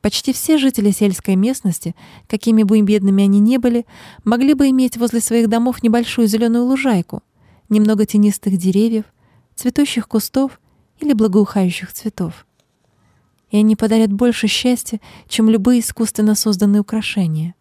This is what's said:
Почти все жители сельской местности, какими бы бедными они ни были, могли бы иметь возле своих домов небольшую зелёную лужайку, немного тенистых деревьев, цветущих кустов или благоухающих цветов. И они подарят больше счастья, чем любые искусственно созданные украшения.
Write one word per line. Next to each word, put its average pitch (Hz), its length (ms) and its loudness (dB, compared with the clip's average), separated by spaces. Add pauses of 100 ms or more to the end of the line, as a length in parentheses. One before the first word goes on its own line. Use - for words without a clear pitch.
Почти - 320 -4
все 311 260 0
жители 226 320 0
сельской 190 440 -2
местности, 190 600 -2 (320)
какими 220 340 0
бы 214 200 4
бедными 196 420 2
они 196 160 4
ни 233 180 4
были, 240 300 -2 (360)
могли 240 300 2
бы 277 160 2
иметь 254 280 0
возле 233 220 -2
своих 226 300 0
домов 233 320 -2
небольшую 233 460 0
зелёную 233 380 0
лужайку, 254 580 -2 (460)
немного 214 360 2
тенистых 202 520 0
деревьев, 208 480 0 (500)
цветущих 247 520 -2
кустов 262 540 -4 (380)
или 294 140 -2
благоухающих 196 800 0
цветов. - 540 -10 (1040)
И 208 60 0
они 214 180 4
подарят 220 360 0
больше 226 360 0
счастья, 240 520 -4 (280)
чем 220 220 2
любые 226 300 2
искусственно 214 560 -2
созданные 208 460 0
украшения. 175 800 -4